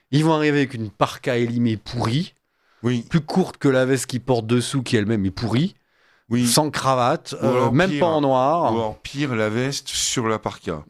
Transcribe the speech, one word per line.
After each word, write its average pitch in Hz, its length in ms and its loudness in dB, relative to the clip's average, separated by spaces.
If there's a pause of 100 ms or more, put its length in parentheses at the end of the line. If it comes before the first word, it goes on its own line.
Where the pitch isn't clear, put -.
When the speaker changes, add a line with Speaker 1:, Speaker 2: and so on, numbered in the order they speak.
(100)
Speaker 1:
Ils 147 140 2
vont 160 80 4
arriver 151 260 2
avec 135 160 0
une 113 160 -6
parka - 460 -2
élimée 120 400 0
pourrie, 117 580 -4 (480)
Speaker 2:
Oui. 117 260 -2
Speaker 1:
plus 165 120 2
courte - 380 -2
que 143 100 2
la 131 160 4
veste 127 220 0
qu'ils 120 160 -6
portent 117 240 0
dessous, 123 360 0
qui 120 140 0
elle-même 104 300 2
est 95 40 0
pourrie, 120 440 -2 (560)
Speaker 2:
Oui. 123 180 2
Speaker 1:
sans 151 220 2
cravate, 131 720 0
Speaker 2:
Ou - 40 -4
alors 127 220 2
Speaker 1:
euh, - 40 0
même 170 180 2
Speaker 2:
pire, 143 100 -2
Speaker 1:
pas 180 60 2
en 156 160 2
noir. 135 500 2
Speaker 2:
ou 113 40 0
alors 110 240 -4
pire, 139 360 -4
la 107 140 2
veste 131 380 -4
sur - 400 -2
la 110 100 0
parka. 85 520 -8